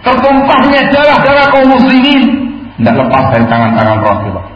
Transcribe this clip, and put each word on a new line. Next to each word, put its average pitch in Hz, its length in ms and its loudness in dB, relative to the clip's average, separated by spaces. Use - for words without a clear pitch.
Tertumpahnya 269 720 0
darah-darah 285 560 2
kaum 269 160 2
muslimin 262 560 2
tidak 120 160 0
lepas 131 300 0
dari 117 160 0
tangan-tangan 110 560 0
Rafidhah. 98 500 -4